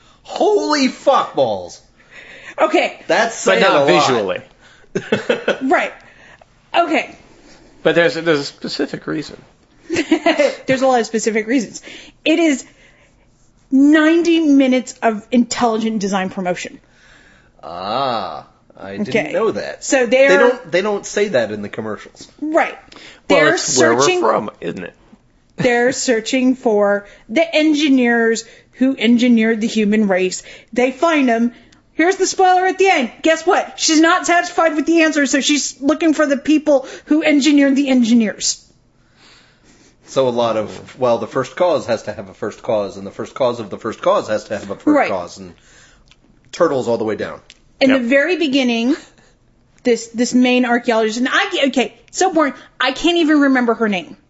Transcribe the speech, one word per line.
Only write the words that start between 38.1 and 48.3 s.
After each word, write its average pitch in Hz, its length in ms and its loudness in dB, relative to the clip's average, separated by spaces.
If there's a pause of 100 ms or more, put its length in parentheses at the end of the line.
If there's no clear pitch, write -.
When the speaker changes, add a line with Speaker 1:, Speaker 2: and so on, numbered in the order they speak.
Speaker 1:
So 135 220 -2
a - 20 0
lot 117 280 0
of, 98 420 -8
well, 120 180 2
the 107 100 -8
first - 280 -6
cause 160 320 0
has 113 160 -4
to 107 100 -10
have 98 160 -16
a 92 60 -20
first 104 260 -10
cause, 101 360 -4
and 98 80 -14
the 95 60 -14
first 110 220 -12
cause 120 260 -2
of 104 120 -12
the 104 80 -10
first 107 220 -10
cause 175 280 0
has 107 160 -4
to 107 140 -8
have 98 100 -12
a 98 60 -10
first - 100 -16 (100)
Speaker 2:
Right. 240 140 2
Speaker 1:
cause, 90 300 -8
and 90 160 -18 (960)
turtles 143 360 0
all 117 120 0
the 110 40 -4
way 107 120 -2
down. 87 260 -10 (400)
Speaker 2:
In 269 80 4
Speaker 3:
Yep. 262 140 0
Speaker 2:
the 226 40 -6
very 285 300 0